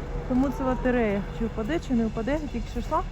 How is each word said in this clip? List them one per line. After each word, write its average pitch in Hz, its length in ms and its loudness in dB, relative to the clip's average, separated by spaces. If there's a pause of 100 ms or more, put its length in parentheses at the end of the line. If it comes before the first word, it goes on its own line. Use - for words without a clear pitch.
(280)
Тому 254 200 4 (100)
це 269 60 -2
лотерея, 247 560 2 (180)
чи 233 60 0
впаде, 220 340 -2 (100)
чи 262 60 2
не 226 120 4
впаде. 220 260 -2
Я 302 60 2
тільки 240 320 -4
що 240 100 -4
йшла 311 320 0